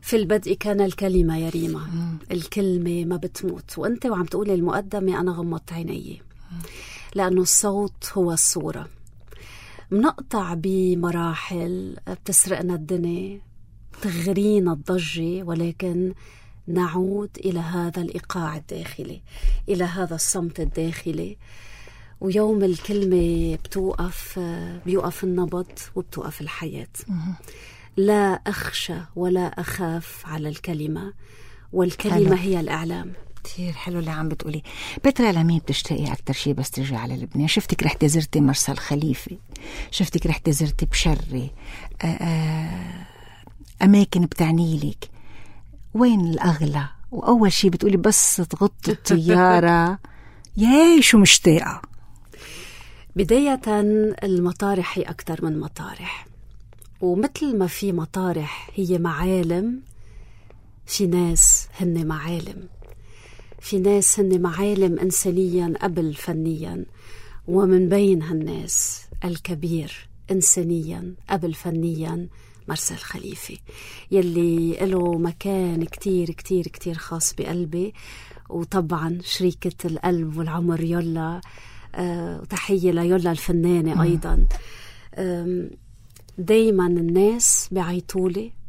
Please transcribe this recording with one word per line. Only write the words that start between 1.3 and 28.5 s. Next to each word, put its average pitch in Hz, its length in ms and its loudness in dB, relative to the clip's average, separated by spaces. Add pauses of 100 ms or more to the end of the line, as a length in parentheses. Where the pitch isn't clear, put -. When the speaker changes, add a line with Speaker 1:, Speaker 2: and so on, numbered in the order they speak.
Speaker 1:
يا 165 120 -4
ريما. 165 300 -4
Speaker 2:
مم. 165 380 -6 (140)
Speaker 1:
الكلمة 175 760 -2
ما 175 120 -2
بتموت. 170 600 -8
وأنت 233 280 -2
وعم 185 200 0
تقولي 202 280 -2
المقدمة 185 680 0
أنا 180 120 0
غمضت 170 420 -6
عيني، - 480 -8 (300)
Speaker 2:
مم. 175 60 -14 (580)
Speaker 1:
لأنه 185 260 2
الصوت 202 720 0
هو 180 180 2
الصورة. - 560 -2 (1040)
منقطع 202 640 0
بمراحل، 175 1400 -2 (100)
بتسرقنا 180 680 0
الدنيا، 175 640 -4 (600)
تغرينا 190 720 2
الضجة، 170 720 -4
ولكن 170 720 -4 (540)
نعود 180 640 -2 (160)
إلى 170 140 -2
هذا 170 420 -4
الإيقاع 165 560 -6
الداخلي، - 640 -12 (480)
إلى 185 140 2
هذا 175 320 -4
الصمت 170 440 -2
الداخلي. 165 800 -4 (840)
ويوم 208 420 2
الكلمة 175 920 2
بتوقف، 185 840 -4 (460)
بيوقف 180 380 -2
النبض 180 440 -2 (280)
وبتوقف - 460 -8
الحياة. 147 460 -10 (200)
Speaker 2:
مهم. 175 280 -4 (640)
Speaker 1:
لا 202 500 4
أخشى - 480 -6 (200)